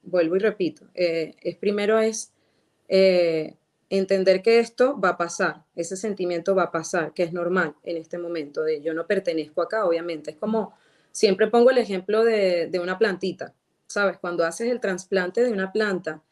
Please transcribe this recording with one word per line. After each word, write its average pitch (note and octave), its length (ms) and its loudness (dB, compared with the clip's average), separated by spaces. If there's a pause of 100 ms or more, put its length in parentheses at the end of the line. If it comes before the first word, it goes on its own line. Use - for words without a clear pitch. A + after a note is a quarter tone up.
vuelvo E3+ 340 0
y F#3+ 40 2
repito, G3 540 -2
eh, E3 480 -2
es E3+ 140 -6
primero G#3 420 0
es, A3 340 -2 (560)
eh, F3+ 680 4 (340)
entender F#3+ 520 2
que A3+ 180 4
esto B3 400 0
va F#3 100 2
a F3 80 -2
pasar, E3+ 460 -4 (100)
ese F3+ 220 -8
sentimiento F#3 580 -2
va F#3 100 2
a E3+ 80 -8
pasar, D#3+ 420 -4
que F3+ 100 0
es E3 80 -6
normal F3 500 -2
en F3 140 -8
este E3 220 -10
momento D#3+ 440 -6
de D#3 200 -2
yo D#3+ 120 -4
no E3 120 -6
pertenezco E3+ 560 -2
acá, G#3+ 240 -2
obviamente, E3 460 -4
es - 40 -16
como, A3 380 -4 (380)
siempre G3+ 360 2
pongo A#3+ 220 8
el B3+ 80 4
ejemplo G#3 460 0
de, F#3 440 2
de F3 100 -4
una F#3 200 -4
plantita, F#3+ 560 -2 (340)
¿sabes? G3 300 0
Cuando F3 260 -2
haces A3 260 -2
el A#3+ 100 -2
trasplante F#3 640 -2
de B3 100 2
una F#3+ 200 -4
planta F#3 600 -2